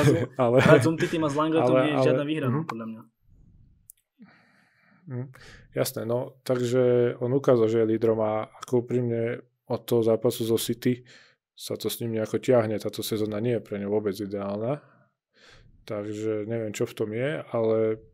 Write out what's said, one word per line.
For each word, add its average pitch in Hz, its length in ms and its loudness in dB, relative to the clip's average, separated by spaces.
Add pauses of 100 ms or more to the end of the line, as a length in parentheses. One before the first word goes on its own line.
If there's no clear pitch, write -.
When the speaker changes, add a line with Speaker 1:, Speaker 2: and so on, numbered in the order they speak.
(140)
Speaker 1:
je 120 100 0 (120)
Speaker 2:
<laughs> - 20 -4
ale 123 240 2
Speaker 1:
hrať 147 180 8
s 120 80 2
Umtitim 165 360 0
a 156 40 2
s 139 80 -2
Langletom 156 380 2
Speaker 2:
ale, 131 80 6
Speaker 1:
nie 147 80 0
je 147 60 -2
Speaker 2:
ale, 135 100 2
Speaker 1:
žiadna 131 180 2
výhra, 151 240 -4
no, 127 120 0
Speaker 2:
mhm. 165 80 -4
Speaker 1:
podľa 113 180 -10
mňa. 113 160 -12 (2000)
Speaker 2:
Mhm. 127 200 -10 (460)
Jasné, 127 320 -4
no, 120 160 -2 (220)
takže 123 400 0 (360)
on 123 140 -4
ukázal, 131 360 4
že 113 120 0
je 110 80 4
lídrom 110 320 2
a 110 260 -2 (140)
ako 123 240 -2
úprimne 120 580 -4 (240)
od - 160 -6
toho 120 200 2
zápasu 113 420 2
so 113 120 2
City 120 460 -2 (500)
sa - 220 -12
to 107 140 -6
s - 100 -4
ním 117 160 -6
nejako 110 240 -2
ťahne, 110 400 2
táto - 240 -8
sezóna 107 380 -4
nie 117 180 -2
je 101 60 -6
pre 104 140 -10
ňo 101 120 -6
vôbec 104 240 0
ideálna, 101 640 -6 (1040)
takže 107 640 -6
neviem, 110 240 -4
čo 110 160 -4
v - 80 -8
tom 110 180 -4
je, 120 180 -4 (140)
ale 110 540 0 (160)